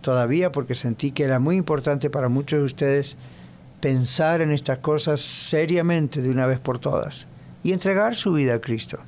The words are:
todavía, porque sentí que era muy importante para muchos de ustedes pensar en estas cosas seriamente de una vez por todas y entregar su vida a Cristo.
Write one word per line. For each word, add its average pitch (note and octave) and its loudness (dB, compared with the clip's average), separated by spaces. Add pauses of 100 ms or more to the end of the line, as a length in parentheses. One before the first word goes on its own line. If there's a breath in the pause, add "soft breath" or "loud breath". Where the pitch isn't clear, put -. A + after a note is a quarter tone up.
todavía, C3+ 0
porque B2+ -4
sentí A#2+ -2
que D3 -2
era C3 2
muy D#3 2
importante D3 0
para C3+ 0
muchos C#3 0
de C#3+ 2
ustedes C#3 -2 (640 loud breath)
pensar D3+ 2
en D3+ 2
estas C3+ -2
cosas D3+ 0
seriamente D#3+ 2
de B2+ 0
una C3 2
vez C3 0
por B2+ -4
todas - -4 (380 loud breath)
y F3 2
entregar G3 2
su G3+ 0
vida C3+ 4
a A#2 0
Cristo. - -6